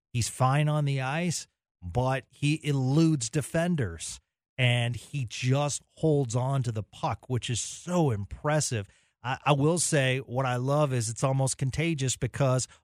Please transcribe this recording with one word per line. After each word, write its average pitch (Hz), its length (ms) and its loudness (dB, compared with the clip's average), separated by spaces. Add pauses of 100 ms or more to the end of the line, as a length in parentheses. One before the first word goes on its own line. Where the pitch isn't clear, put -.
(140)
He's 120 160 -2
fine 139 400 2
on 151 160 0
the 139 160 0
ice, 156 460 -4 (340)
but 127 480 -2
he 147 340 -2
eludes 147 680 2
defenders 147 880 -2 (380)
and 120 380 2
he 135 300 -6
just 135 560 -2 (160)
holds 143 380 2
on 131 280 0
to 120 80 -2
the 107 120 -4
puck, - 460 -6
which 127 200 -2
is 117 100 -2
so 175 500 0
impressive. 113 800 -2 (360)
I, 127 220 -4
I 139 80 6
will 151 260 2
say 131 400 2
what 131 260 -4
I 123 120 0
love 139 360 2
is 117 160 -2
it's 117 140 -6
almost 135 340 0
contagious 139 580 -2
because 131 520 0 (160)